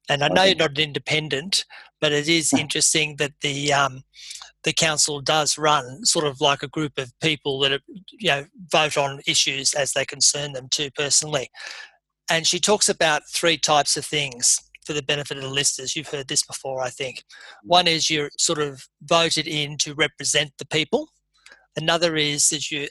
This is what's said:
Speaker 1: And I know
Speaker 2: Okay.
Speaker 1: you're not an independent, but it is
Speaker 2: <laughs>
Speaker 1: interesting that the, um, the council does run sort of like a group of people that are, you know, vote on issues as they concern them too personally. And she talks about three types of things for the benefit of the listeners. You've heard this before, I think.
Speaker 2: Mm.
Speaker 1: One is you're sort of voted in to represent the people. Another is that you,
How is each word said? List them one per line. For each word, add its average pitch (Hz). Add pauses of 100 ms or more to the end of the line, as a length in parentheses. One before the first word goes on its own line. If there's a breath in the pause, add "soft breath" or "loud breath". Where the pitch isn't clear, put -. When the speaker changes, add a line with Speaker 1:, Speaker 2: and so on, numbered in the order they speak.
Speaker 1:
And 143
I 147
know 180
Speaker 2:
Okay. 190
Speaker 1:
you're 175
not 156
an 147
independent, 147 (360 loud breath)
but 151
it 147
is 165
Speaker 2:
<laughs> 147
Speaker 1:
interesting 151
that 147
the, 143
um, 139 (600 loud breath)
the 160
council 151
does 151
run 151
sort 165
of 135
like 143
a 147
group 151
of 131
people 147
that 139
are, 139 (300)
you 196
know, 139 (260)
vote 151
on 139
issues 135
as 139
they 135
concern 143
them 131
too 143
personally. 147 (800 loud breath)
And 165
she 175
talks 202
about 156 (100)
three 165
types 147
of 143
things 135 (240)
for 165
the 147
benefit 143
of 135
the 135
listeners. 135
You've 151
heard 139
this -
before, 131
I 127
think. 127
Speaker 2:
Mm. - (440 loud breath)
Speaker 1:
One 175
is 160
you're 151
sort 160
of 139 (160)
voted 160
in 151
to 151
represent 147
the -
people. 160 (640 soft breath)
Another 165
is 147
that 147
you, 143